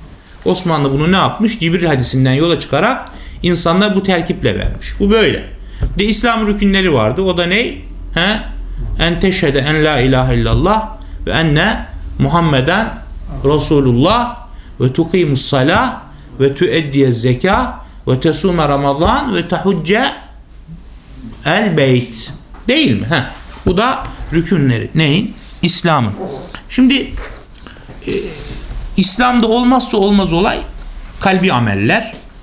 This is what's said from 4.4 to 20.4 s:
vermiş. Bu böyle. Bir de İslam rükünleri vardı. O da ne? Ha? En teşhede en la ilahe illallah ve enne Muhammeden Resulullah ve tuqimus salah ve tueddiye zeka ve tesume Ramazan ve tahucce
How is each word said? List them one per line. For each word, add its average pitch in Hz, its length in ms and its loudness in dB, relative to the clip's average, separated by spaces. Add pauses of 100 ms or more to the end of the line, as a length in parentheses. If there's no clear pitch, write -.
vermiş. - 280 -4 (140)
Bu 202 100 2
böyle. 208 340 2 (500)
Bir - 40 -2
de 202 60 2
İslam 220 420 0
rükünleri 196 460 2
vardı. 120 300 2
O 180 160 0
da 175 80 0
ne? 202 280 0 (400)
Ha? 180 380 -2 (480)
En 170 200 0
teşhede 175 380 2
en 151 260 2
la 151 160 2
ilahe 127 360 4
illallah 131 520 2 (380)
ve - 40 -2
enne 160 560 0 (320)
Muhammeden 165 760 2 (500)
Resulullah 147 920 2 (440)
ve 127 120 2
tuqimus 160 540 2
salah 180 540 2 (400)
ve 135 140 4
tueddiye 139 580 2
zeka 127 720 0 (240)
ve 127 120 0
tesume 165 480 2
Ramazan 160 680 0
ve 170 140 -2
tahucce 190 640 0 (1300)